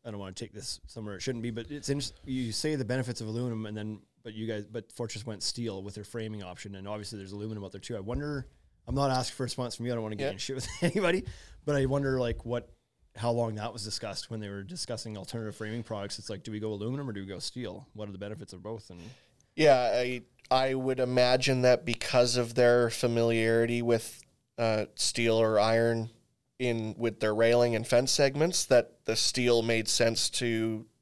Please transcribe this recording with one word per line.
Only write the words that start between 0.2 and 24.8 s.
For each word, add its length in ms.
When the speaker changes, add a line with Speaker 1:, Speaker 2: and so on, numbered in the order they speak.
Speaker 1:
take 200
this 320
somewhere 300
it 60
shouldn't 200
be, 80
but 220
it's 180
inter-, 240
you 260
say 240
the 100
benefits 360
of 60
aluminum, 380
and 100
then, 260
but 120
you 100
guys, 220
but 240
Fortress 340
went 160
steel 400
with 140
their 80
framing 400
option, 320
and 120
obviously 300
there's 140
aluminum 340
out 60
there 100
too. 160
I 40
wonder, 440
I'm 60
not 160
asking 260
for 80
a 20
response 300
from 120
you. 60
I 20
don't 80
wanna 120
get 100
Speaker 2:
Yeah. 80
Speaker 1:
in 40
shit 200
with 180
<laughs> 80
anybody, 400
but 100
I 120
wonder, 320
like, 260
what, 240
how 140
long 240
that 180
was 100
discussed 480
when 80
they 80
were 160
discussing 540
alternative 360
framing 300
products. 340
It's 120
like, 140
do 80
we 100
go 100
aluminum 380
or 20
do 80
we 60
go 140
steel? 540
What 140
are 60
the 40
benefits 360
of 100
both? 260
And 120
Speaker 2:
Yeah, 400
I, 280
I 260
would 260
imagine 640
that 200
because 540
of 180
their 340
familiarity 920
with, 420
uh, 280